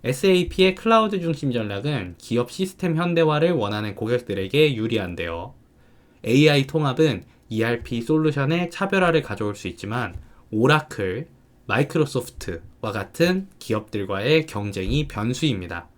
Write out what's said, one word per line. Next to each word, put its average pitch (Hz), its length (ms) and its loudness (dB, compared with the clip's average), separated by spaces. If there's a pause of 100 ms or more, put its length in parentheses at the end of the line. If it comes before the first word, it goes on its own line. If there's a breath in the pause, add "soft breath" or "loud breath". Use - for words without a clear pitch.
에스에이피의 185 720 2
클라우드 220 440 2
중심 151 320 -2
전략은 104 640 -4
기업 120 340 -2
시스템 185 460 -2
현대화를 165 560 2
원하는 104 420 -2
고객들에게 120 800 0
유리한데요. 90 800 -4 (720 soft breath)
에이아이 143 420 6
통합은 139 580 0 (260 soft breath)
이알피 117 500 -2
솔루션의 156 720 0
차별화를 185 500 2
가져올 104 360 -6
수 - 120 -8
있지만 104 480 -6 (340 soft breath)
오라클, 120 800 0 (380)
마이크로소프트와 120 1200 -2
같은 175 580 -2 (100)
기업들과의 107 880 0
경쟁이 104 600 -4
변수입니다. 107 880 -4